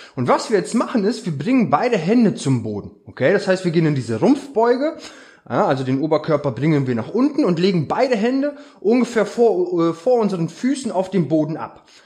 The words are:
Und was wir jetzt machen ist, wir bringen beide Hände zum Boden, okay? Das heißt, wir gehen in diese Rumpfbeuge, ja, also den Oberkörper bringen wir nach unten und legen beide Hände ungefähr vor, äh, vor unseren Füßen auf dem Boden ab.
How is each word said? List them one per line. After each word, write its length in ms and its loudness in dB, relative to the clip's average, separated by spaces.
Und 140 -4
was 220 2
wir 80 2
jetzt 160 -4
machen 320 0
ist, 180 -4
wir 80 -4
bringen 380 0
beide 260 2
Hände 380 2
zum 280 -2
Boden, 280 -8
okay? 260 0
Das 160 0
heißt, 160 0
wir 80 -2
gehen 140 2
in 80 2
diese 260 -4
Rumpfbeuge, 800 2
ja, 180 0
also 160 0
den 200 0
Oberkörper 500 0
bringen 340 0
wir 80 -2
nach 140 -4
unten 340 0
und 160 2
legen 300 0
beide 280 0
Hände 400 -2
ungefähr 440 2
vor, 640 0
äh, 60 0
vor 260 2
unseren 300 -2
Füßen 420 -4
auf 180 -2
dem 160 0
Boden 300 0
ab. 300 -14